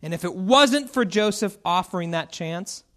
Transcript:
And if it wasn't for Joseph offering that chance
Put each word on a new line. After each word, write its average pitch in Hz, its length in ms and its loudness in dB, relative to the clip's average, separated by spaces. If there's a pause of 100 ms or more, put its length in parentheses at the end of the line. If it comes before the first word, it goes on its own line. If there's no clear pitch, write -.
And 160 140 -8
if 165 100 -8
it 175 120 -4
wasn't 254 520 4
for 247 160 0
Joseph 208 600 0
offering 175 480 -2
that 160 180 -4
chance 170 540 -10 (120)